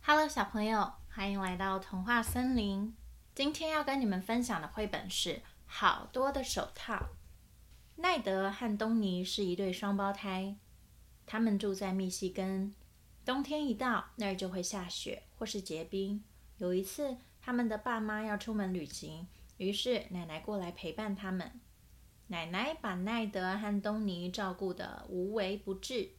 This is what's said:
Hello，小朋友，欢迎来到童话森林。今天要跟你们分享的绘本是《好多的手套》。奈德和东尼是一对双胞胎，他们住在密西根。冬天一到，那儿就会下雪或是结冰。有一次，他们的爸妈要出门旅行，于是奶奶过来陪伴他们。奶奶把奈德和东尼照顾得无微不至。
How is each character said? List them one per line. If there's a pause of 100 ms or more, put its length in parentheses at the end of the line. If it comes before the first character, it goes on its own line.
(120)
Hello，
小
朋
友， (200)
欢
迎
来
到
童
话
森
林。 (380)
今
天
要
跟
你
们
分
享
的
绘
本
是 (340)
《好
多
的
手
套》。 (1000)
奈
德
和
东
尼
是
一
对
双
胞
胎， (720)
他
们
住
在
密
西
根。 (500)
冬
天
一
到， (120)
那
儿
就
会
下
雪 (160)
或
是
结
冰。 (340)
有
一
次， (220)
他
们
的
爸
妈
要
出
门
旅
行， (300)
于
是
奶
奶
过
来
陪
伴
他
们。 (640)
奶
奶
把
奈
德
和
东
尼
照
顾
得
无
微
不
至。